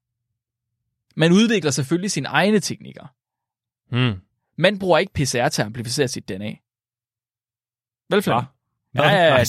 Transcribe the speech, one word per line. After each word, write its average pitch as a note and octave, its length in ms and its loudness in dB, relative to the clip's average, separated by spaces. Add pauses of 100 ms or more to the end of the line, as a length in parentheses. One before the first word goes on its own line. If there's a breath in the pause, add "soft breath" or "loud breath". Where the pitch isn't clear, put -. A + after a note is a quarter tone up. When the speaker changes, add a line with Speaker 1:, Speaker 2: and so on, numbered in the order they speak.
(1160)
Speaker 1:
Man D#3+ 160 4
udvikler G3+ 400 2
selvfølgelig E3+ 400 -2
sine C#3+ 160 -6
egne F#3 320 2
teknikker. - 480 -10 (840)
Speaker 2:
Mm. A#2+ 300 -4 (360)
Speaker 1:
Man F#3+ 220 0
bruger F3+ 180 2
ikke G3 160 -2
P - 60 -12
C C3 160 -2
R B2 140 0
til - 120 -4
at A#2 40 -4
amplificere A#2+ 420 -4
sit - 220 -10
D - 20 -8
N G2 100 -10
A. G#2+ 120 -10 (1600)
Vel, G3 120 0
Flemming? B2+ 260 -2 (440)
Speaker 2:
Hva? A#2+ 120 0
Speaker 1:
Ja, D#3+ 60 4
ja, F#3+ 140 4
ja, E3 60 6
Speaker 2:
Nej, C3+ 80 4
Speaker 1:
det B2 40 4
er - 80 2